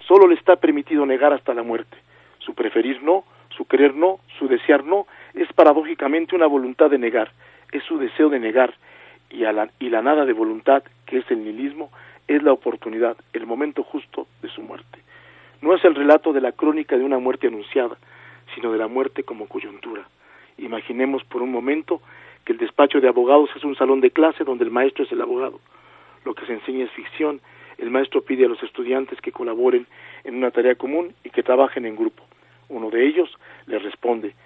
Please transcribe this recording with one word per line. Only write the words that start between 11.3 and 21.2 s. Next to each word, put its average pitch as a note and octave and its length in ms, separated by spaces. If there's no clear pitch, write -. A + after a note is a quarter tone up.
el - 120
nihilismo, C#3 480
es D3 160
la D3 100
oportunidad, A#2 640
el A#2 140
momento C3+ 360
justo - 440
de - 80
su - 100
muerte. - 380
No D#3 120
es F3 120
el E3 80
relato C#3+ 400
de C3+ 80
la B2 100
crónica D3+ 460
de C3 60
una C#3 140
muerte B2+ 280
anunciada, A#2 500
sino A#2 180
de A2 60
la A2 100
muerte C3 340
como G#2+ 260
coyuntura. G2+ 580
Imaginemos B2 640